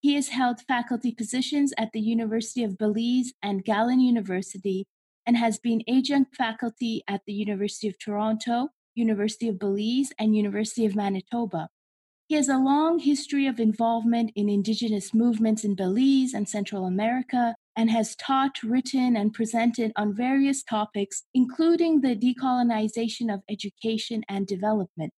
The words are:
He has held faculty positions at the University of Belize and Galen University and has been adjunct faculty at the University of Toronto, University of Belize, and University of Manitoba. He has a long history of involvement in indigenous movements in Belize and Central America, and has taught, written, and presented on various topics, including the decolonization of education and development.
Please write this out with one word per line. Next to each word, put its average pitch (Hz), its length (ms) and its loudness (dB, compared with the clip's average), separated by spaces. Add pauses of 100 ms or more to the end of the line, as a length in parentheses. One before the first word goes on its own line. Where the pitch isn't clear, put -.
He 285 140 2
has 285 140 0
held 247 380 0
faculty 240 460 -2
positions 262 640 -2
at 220 140 -4
the 220 80 -4
University 226 640 -2
of 196 140 -4
Belize 233 540 0 (100)
and 196 220 -4
Galen 233 360 2
University 196 880 0 (400)
and 240 100 4
has 226 220 2
been 226 300 0
adjunct 262 460 2
faculty 226 720 -4
at 202 200 -4
the 208 60 -8
University 202 540 -4
of 196 120 -4
Toronto, 220 720 -2 (260)
University 220 540 0
of 190 100 -2
Belize, 214 600 0
and 214 160 2
University 214 520 0
of 196 100 0
Manitoba. 196 720 -4 (600)
He 311 80 0
has 285 120 2
a 269 80 2
long 294 420 4
history 277 480 0
of 233 140 -2
involvement 226 760 2
in 208 140 0
indigenous 208 640 0
movements 220 500 2
in 202 140 0
Belize 254 560 2
and 208 160 -4
Central 196 380 -4
America, 233 680 0 (220)
and 226 140 2
has 220 260 0
taught, 269 480 0
written, 254 500 0
and 214 180 0
presented 226 640 0
on 208 220 -2
various 269 460 0
topics, 208 600 -4 (120)
including 320 680 4
the 247 160 2
decolonization 233 1160 0
of 196 160 -6
education 214 800 -6
and 196 180 -4
development. 190 720 -2